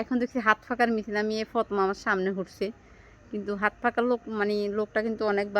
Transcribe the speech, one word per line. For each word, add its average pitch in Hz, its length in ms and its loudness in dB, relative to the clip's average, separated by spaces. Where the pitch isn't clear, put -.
এখন 247 220 -2
দেখছি 247 240 -4
হাত 220 200 4
ফাঁকার 240 300 2
মিছিল। 208 180 -4
আমি 214 180 -2
এই 214 100 -8
প্রথম 220 320 0
আমার 196 220 0
সামনে 190 300 0
ঘুরছে, 190 300 -6
কিন্তু 202 200 -6
হাত 208 200 2
ফাঁকার 233 280 2
লোক, 240 100 0
মানে 208 140 2
লোকটা 214 280 -2
কিন্তু 220 160 -4
অনেক 202 160 0